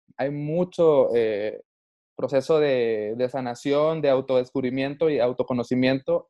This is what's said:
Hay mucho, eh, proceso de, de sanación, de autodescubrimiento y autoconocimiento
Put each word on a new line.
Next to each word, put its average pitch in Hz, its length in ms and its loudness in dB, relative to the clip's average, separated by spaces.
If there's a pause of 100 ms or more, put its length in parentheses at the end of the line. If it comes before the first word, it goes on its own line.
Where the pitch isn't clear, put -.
(180)
Hay 135 140 -4
mucho, 151 840 2
eh, 107 460 -2 (540)
proceso 135 440 0
de, 117 560 0
de 123 140 -2
sanación, 143 720 -2
de 143 80 2
autodescubrimiento 135 1000 0
y 139 100 0
autoconocimiento 127 1080 0